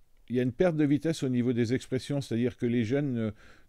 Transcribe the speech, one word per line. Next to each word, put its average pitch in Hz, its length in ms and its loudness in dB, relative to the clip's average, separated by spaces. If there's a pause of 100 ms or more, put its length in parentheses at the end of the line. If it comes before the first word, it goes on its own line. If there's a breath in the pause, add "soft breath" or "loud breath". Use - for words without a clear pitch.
(300)
il 113 60 -4
y 123 40 2
a 123 40 2
une 127 100 -2
perte 175 240 2
de 151 80 4
vitesse 147 380 0
au 135 60 0
niveau 123 220 2
des 117 220 2
expressions, 131 480 -4
c'est-à-dire 117 340 -2
que 123 120 -2
les 120 180 2
jeunes 139 280 -2
ne, 113 180 -2 (380 soft breath)